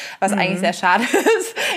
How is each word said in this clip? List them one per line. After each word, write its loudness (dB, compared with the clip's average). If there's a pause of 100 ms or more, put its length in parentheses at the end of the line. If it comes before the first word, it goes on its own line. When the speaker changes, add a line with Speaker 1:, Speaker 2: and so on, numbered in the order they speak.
(200)
Speaker 1:
was 0
Speaker 2:
Mhm. 0
Speaker 1:
eigentlich 0
sehr 0
schade 2
<laughs> 2
ist, -8 (220)